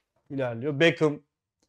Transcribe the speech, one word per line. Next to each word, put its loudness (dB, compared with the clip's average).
ilerliyor. -6
Beckham. 2